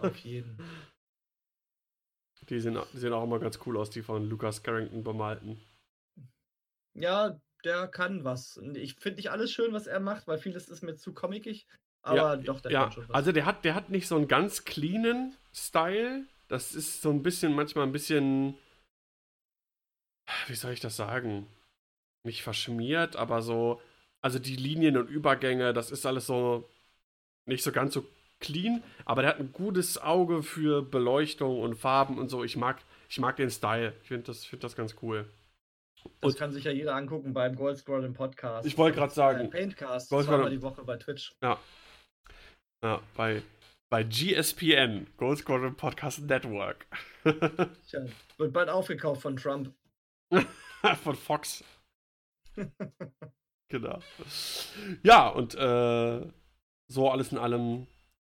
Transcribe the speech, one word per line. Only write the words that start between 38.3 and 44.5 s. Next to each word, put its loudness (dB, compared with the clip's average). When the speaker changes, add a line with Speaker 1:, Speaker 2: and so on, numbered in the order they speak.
Speaker 2:
Ich -2
wollte 6
grad 2
Speaker 1:
Und, -12
äh, -14
Speaker 2:
sagen, 4
Speaker 1:
Paintcast, -6
Speaker 2:
Gold 2
Speaker 1:
zweimal 6
Speaker 2:
Squadron 0
Speaker 1:
die -8
Woche -10
bei -6
Twitch. -12
Speaker 2:
Ja. 0
Ja, -2
bei, -2
bei 2
G 0
S 2